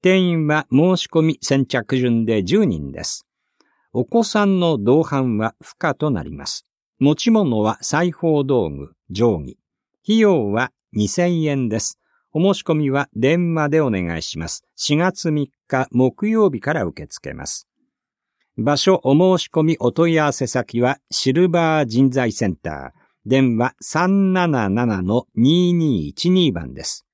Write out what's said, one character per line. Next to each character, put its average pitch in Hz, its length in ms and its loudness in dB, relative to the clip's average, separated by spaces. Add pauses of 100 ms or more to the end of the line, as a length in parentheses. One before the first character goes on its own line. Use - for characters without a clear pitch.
定 185 160 4
員 170 260 0
は 151 260 0
申 175 240 4
し - 160 -6
込 160 120 2
み 160 180 0
先 135 240 0
着 131 320 -2
順 117 260 0
で 107 200 0
十 190 220 2
人 76 260 -4
で 76 120 -12
す。 - 220 -12 (680)
お 123 120 -2
子 233 180 0
さ 208 220 0
ん 190 140 2
の 165 180 0
同 120 240 4
伴 131 360 -2
は 110 220 -4
不 - 140 -20
可 147 220 -4
と 151 160 -2
な 87 100 -2
り - 100 -12
ま - 140 -14
す。 - 220 -12 (320)
持 143 160 4
ち - 160 0
物 147 300 2
は 110 200 -2
裁 165 300 -2
縫 156 320 -2
道 123 260 0
具、 69 240 -12 (180)
定 101 280 0
規。 64 180 -14 (460)
費 220 160 2
用 160 320 2
は 120 200 -2 (220)
二 104 140 0
千 175 360 0
円 139 240 -2
で 107 120 -2
す。 - 180 -8 (340)
お 156 80 -4
申 190 200 2
し - 20 -14
込 160 140 -2
み 151 160 0
は 139 240 -2
電 165 400 0
話 151 140 -2
で 156 120 2
お 135 80 0
願 90 260 -2
い 80 60 -6
し - 160 -10
ま 82 100 -8
す。 - 160 -12 (120)
四 147 220 -2
月 175 340 -2
三 147 180 -2 (180)
日 131 220 -2
木 127 400 0
曜 220 220 2
日 117 100 -8
か 147 120 -4
ら 139 100 -2
受 80 200 -8
け 69 40 -14
付 - 240 -14
け - 20 -12
ま 69 140 -12
す。 - 200 -14 (920)
場 135 200 0
所、 190 260 2
お 135 100 2
申 180 300 4
し - 80 -12
込 160 120 0
み、 160 160 2
お 123 120 0
問 165 220 2
い 160 60 2
合 151 60 2
わ 143 80 0
せ 131 120 -4
先 120 360 -2
は 127 160 2 (120)
シ - 240 -2
ル 175 160 4
バ 160 340 0
ー - 20 0
人 123 260 2
材 123 200 0
セ 107 160 -2
ン 87 80 -2
タ 69 400 -10
ー。 - 60 -20 (240)
電 127 300 2
話 120 240 -2
三 190 540 0
七 147 360 0
七 107 320 0
の 104 240 -2 (100)
二 175 380 2
二 135 340 0
一 - 220 -4
二 180 220 4
番 78 220 -8
で - 100 -14
す。 - 300 -12